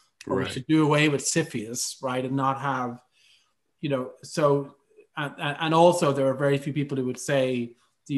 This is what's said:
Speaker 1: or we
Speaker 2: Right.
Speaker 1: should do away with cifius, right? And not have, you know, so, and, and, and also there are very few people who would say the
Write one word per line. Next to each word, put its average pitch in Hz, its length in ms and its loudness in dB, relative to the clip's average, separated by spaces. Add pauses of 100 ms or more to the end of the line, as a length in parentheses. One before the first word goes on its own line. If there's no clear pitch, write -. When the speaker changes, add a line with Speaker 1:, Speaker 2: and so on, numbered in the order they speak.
(260)
Speaker 1:
or 135 100 -2
we 131 60 0
Speaker 2:
Right. - 100 -6
Speaker 1:
should 131 140 -8
do 156 180 4
away 151 240 4
with 139 160 0
cifius, 127 800 -4
right? 127 220 -4
And 131 120 -4
not 135 240 0
have, 127 400 -4 (800)
you 156 80 -4
know, 127 240 -2 (100)
so, 143 540 0 (400)
and, 143 220 -6
and, 147 220 -4
and 160 140 2
also 165 380 6
there 135 160 0
are 131 60 2
very 143 240 2
few 143 140 -6
people 143 240 -4
who 131 100 -2
would 127 120 -6
say 127 540 -2 (340)
the 147 120 -4